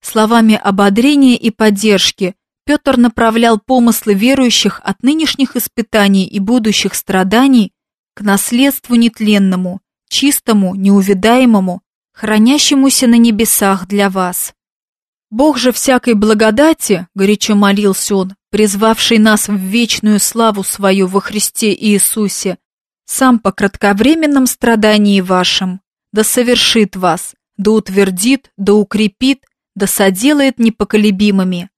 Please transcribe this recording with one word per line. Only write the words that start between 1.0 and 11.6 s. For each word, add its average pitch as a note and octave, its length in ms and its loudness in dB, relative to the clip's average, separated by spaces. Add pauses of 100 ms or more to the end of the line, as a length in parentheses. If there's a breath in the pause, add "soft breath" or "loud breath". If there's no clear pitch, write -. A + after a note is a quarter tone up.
и A3+ 140 -2
поддержки G3+ 840 0 (300)
Петр C#4+ 320 0
направлял A#3 640 2
помыслы A#3 540 0
верующих A#3+ 720 0
от - 200 -8
нынешних C4+ 540 -2
испытаний G3+ 680 0
и - 140 -8
будущих G#3+ 540 -2
страданий G#3 800 0 (400)
к - 80 -20
наследству A#3+ 760 -2
нетленному, G3 880 0 (260)
чистому, G#3+ 680 -2
неувядаемому, G3 1040 2 (320)